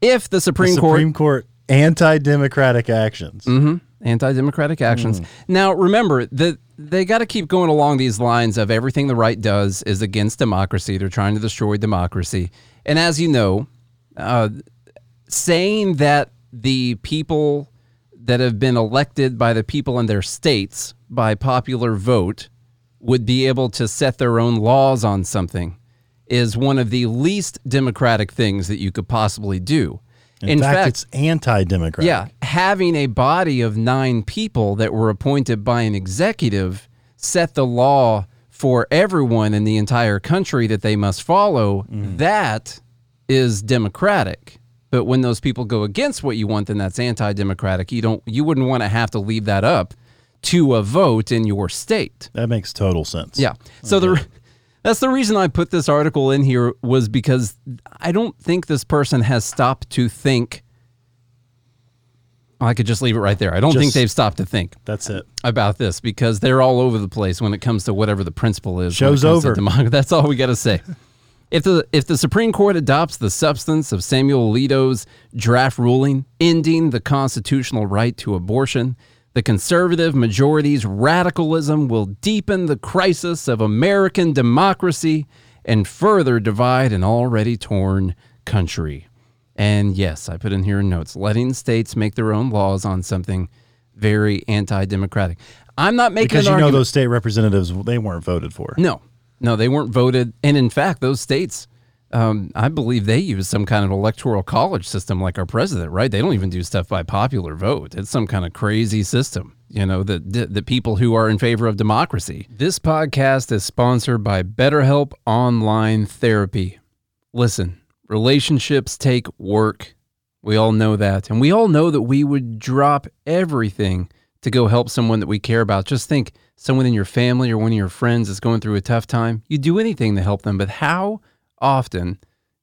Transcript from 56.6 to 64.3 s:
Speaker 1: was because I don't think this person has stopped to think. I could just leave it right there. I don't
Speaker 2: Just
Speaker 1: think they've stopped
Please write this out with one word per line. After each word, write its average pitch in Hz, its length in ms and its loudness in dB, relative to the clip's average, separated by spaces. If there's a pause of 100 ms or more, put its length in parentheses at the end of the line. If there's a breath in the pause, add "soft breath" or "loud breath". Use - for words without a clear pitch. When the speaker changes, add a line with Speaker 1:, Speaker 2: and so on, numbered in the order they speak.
Speaker 1:
was 123 260 2
because 127 460 0 (460)
I 170 120 -2
don't 220 260 -2
think 175 300 -2
this 143 160 -2
person 147 380 0
has 120 220 0
stopped - 460 -2
to 123 180 0
think. 123 540 -2 (2000)
I 120 120 2
could 113 140 0
just 113 160 -2
leave 117 140 2
it 117 40 0
right 101 180 0
there. 95 140 0
I 90 80 0
don't 147 120 4
Speaker 2:
Just 147 100 4
Speaker 1:
think 139 100 4
they've 120 180 2
stopped 110 260 0